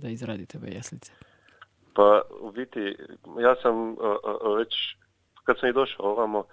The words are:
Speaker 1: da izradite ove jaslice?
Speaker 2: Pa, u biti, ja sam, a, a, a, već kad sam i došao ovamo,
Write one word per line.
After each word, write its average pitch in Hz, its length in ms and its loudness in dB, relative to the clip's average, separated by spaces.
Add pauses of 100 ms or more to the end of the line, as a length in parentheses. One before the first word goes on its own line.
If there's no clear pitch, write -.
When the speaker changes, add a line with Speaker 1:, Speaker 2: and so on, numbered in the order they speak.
Speaker 1:
da 123 60 -10
izradite 113 500 -10
ove - 140 -12
jaslice? 117 400 -14 (840)
Speaker 2:
Pa, 104 280 8 (180)
u 110 120 -12
biti, 107 440 -6 (440)
ja 123 220 6
sam, 113 300 0
a, 107 320 -2
a, 107 180 -4
a, 107 120 2
već 113 200 -2 (720)
kad 123 160 2
sam 127 80 0
i 123 40 2
došao 127 340 -2
ovamo, 107 460 0